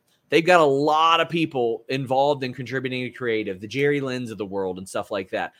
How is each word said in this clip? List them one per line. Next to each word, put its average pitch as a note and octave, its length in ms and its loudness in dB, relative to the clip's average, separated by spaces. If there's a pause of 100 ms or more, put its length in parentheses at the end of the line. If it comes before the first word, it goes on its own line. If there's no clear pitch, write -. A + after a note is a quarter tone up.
(300)
they've D#3+ 160 4
got F3 140 8
a D#3 60 8
lot D3+ 540 4
of E3 100 0
people C#3 580 -2
involved C3+ 560 0
in B2 100 -6
contributing B2+ 500 -6
to A#2+ 80 -8
creative, G#2+ 480 -4
the G#2+ 80 -12
Jerry C#3 340 0
Lynn's B2+ 300 -6
of G#2 60 -10
the G#2 80 -6
world F#2+ 320 -4
and F#2+ 100 -12
stuff G#2+ 240 -8
like G2 200 -6
that. F#2+ 280 -4